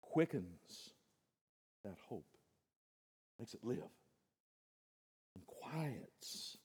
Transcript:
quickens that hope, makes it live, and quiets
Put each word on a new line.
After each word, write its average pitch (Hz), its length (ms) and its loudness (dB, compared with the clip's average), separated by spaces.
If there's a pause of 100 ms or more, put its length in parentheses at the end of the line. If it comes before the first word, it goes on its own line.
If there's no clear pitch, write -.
quickens - 920 2 (880)
that 95 240 -8
hope, 92 180 -6 (1120)
makes - 160 -6
it - 100 -8
live, - 280 2 (1400)
and 95 100 -12
quiets - 1200 -2